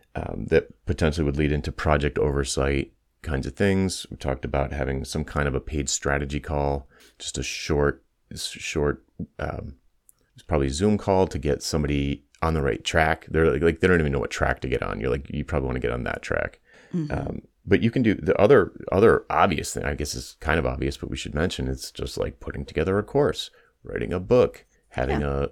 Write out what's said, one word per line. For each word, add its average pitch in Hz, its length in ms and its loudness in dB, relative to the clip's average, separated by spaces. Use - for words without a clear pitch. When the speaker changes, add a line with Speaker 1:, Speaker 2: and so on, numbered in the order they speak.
Speaker 1:
um, - 360 -6
that 80 180 4
potentially 78 380 0
would 71 120 0
lead 73 160 2
into 73 200 -2
project 73 460 0
oversight 69 760 0
kinds 69 240 -4
of - 80 -10
things. 95 560 0
We - 60 -10
talked 67 280 -4
about 69 280 -2
having 67 320 -4
some 76 200 -4
kind 73 240 -2
of 65 60 0
a 65 60 -2
paid 71 280 -4
strategy 71 520 -2
call, 71 480 -2
just - 200 -10
a 67 40 -4
short, - 640 -2
s-, - 160 -10
short, - 560 -2
um, - 380 -8
it's - 80 -20
probably 71 240 0
a 67 40 -2
Zoom 101 280 2
call 92 300 4
to - 100 -6
get 71 240 0
somebody 71 640 -2
on 80 120 2
the 76 80 2
right 67 220 0
track. 80 460 2
They're 78 220 4
like, 71 100 0
like, 85 180 2
they 92 80 4
don't 87 120 6
even 73 120 2
know 69 60 0
what 58 120 -2
track - 300 -2
to 67 80 -4
get 62 140 -2
on. 50 180 -6
You're 64 100 0
like, 67 200 -2
"You 73 140 -4
probably 69 220 -2
wanna 64 140 -2
get 60 120 0
on 62 120 -4
that - 180 -6
track." - 380 -4
Speaker 2:
Mm-hmm. 160 180 -2
Speaker 1:
Um, - 320 -6
but 95 180 2
you 113 80 2
can 131 120 2
do 110 120 4
the - 260 2
other, 107 320 6
other 98 380 6
obvious 85 420 2
thing, - 120 -6
I 73 100 -2
guess - 200 -6
is - 260 -12
kind 80 180 0
of 69 80 0
obvious, 65 320 -2
but - 120 -10
we - 60 -6
should - 180 -8
mention, 73 340 -2
it's 65 220 -8
just, - 280 -10
like, - 200 -4
putting - 260 -10
together 92 340 0
a 107 40 0
course, - 480 -2
writing - 300 -6
a 90 80 -2
book, 110 460 2
having 67 320 -2
Speaker 2:
Yeah. 69 220 0
Speaker 1:
a, 69 80 -2